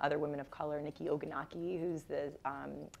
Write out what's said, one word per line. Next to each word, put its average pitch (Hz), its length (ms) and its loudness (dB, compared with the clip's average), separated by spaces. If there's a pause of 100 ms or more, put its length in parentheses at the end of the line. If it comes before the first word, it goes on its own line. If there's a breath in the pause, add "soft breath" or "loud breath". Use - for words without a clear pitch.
other 147 160 6
women 147 220 2
of 139 100 -6
color, 147 320 0
Nikki 151 220 -4
Oganaki, 156 760 0
who's 165 220 0
the, 143 280 0 (140)
um, 139 280 -4 (280)